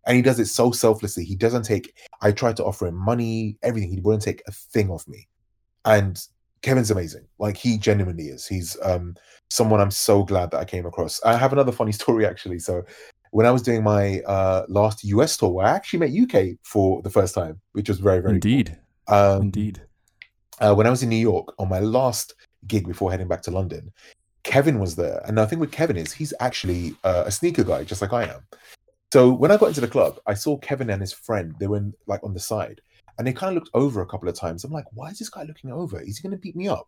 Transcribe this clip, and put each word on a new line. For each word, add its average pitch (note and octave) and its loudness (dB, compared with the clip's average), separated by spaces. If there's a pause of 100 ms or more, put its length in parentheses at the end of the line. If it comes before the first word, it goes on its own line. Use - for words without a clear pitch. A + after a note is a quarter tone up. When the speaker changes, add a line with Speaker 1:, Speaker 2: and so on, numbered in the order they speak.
Speaker 1:
And B2 4
he B2 6
does B2 4
it A2 2
so A#2+ 2
selflessly. G#2+ 0
He G2 -6
doesn't A#2 0
take, G#2 -4 (280)
I G#2 4
tried A2+ 0
to - -4
offer G2 -4
him E2+ -6
money, A2+ -2
everything. A2 -2
He F#2 -4
wouldn't G#2+ 2
take G2 -6
a G2+ -16
thing - -2
off E2 -10
me. - -20 (560)
And G2+ 4 (440)
Kevin's B2+ 2
amazing. F2+ -4 (120)
Like, G#2 -4
he A#2 0
genuinely F#2 0
is. C2 -14
He's, F2+ -6
um, F2 -2 (360)
someone A2 4
I'm G2 4
so G2+ 2
glad F2+ -2
that D2+ -4
I - -6
came F2+ -8
across. E2+ -6
I A2+ 4
have C3 2
another C3+ 2
funny A2 -2
<laughs> G#2 -6
story, A2+ 2
actually. F2+ -6
So F2+ -4 (480)
when A2 4
I A#2+ 8
was B2 2
doing A2+ 0
my, G2+ 2
uh, F#2+ 0
last G#2 2
U G2+ 2
S D#3+ 0
tour, F#2+ 2
where F#2 0
I A#2 6
actually F3 -2
met D3+ 2
U G#3 4
K G2+ 0
for F#2+ 0
the G2 -6
first F#2+ 2
time, E2+ -6 (120)
which G#2 -6
was G2 -2
very, F#2+ 4
very F#2+ 2
cool. G2+ 2
Speaker 2:
Indeed. A#2 0 (280)
Speaker 1:
Um, G2+ 6
Speaker 2:
Indeed. G2+ -4 (800)
Speaker 1:
uh, G#2+ 6
when G#2+ 6
I A#2+ 6
was B2+ 0
in B2 0
New A2+ 2
York G#2+ 0
on F#2+ -4
my F#2+ -2
last A#2 0 (320)
gig F#2+ -2
before F2+ -2
heading F#2 -4
back F2 -4
to - -10
London, F2 -8 (520)
Kevin C#3 2
was F2+ -4
there. - -4
And G#2+ -2
the A2 4
thing E3 -4
with D3+ -4
Kevin D3 -2
is D#2+ -8
he's D3+ -8
actually, F2 -4
uh, F2+ 0
a G2+ -6
sneaker E3 0
guy, D2 -2
just - -10
like G2+ -4
I A#2+ -2
am. C#2+ -14 (680)
So B2+ 8
when B2+ 2
I G3+ 8
got G#3+ 6
into D3 -2
the A#2+ -2
club, F#2+ 0
I G#2+ -2
saw C#3+ -4
Kevin C3 -6
and G2 -4
his G2 -6
friend. F#2 -6
They G2 -4
were G#2 -2
in, G#2 -6 (120)
like, G2+ -6
on G2+ -10
the F2+ -8
side. - -8 (380)
And A#2 -4
they C3 0
kinda F#3+ -6
looked - -6
over B2 2
a F2 -6
couple F2 -8
of E2+ -8
times. E2+ -8
I'm C3 -14
like, D3+ -10
"Why B2+ -14
is G3+ -18
this A#3 -14
guy - -16
looking D3 -16
over? C#3+ -10
Is G#2 -12
he - -16
gonna F#3+ -10
beat F#3+ -14
me F#3 -6
up?" - -6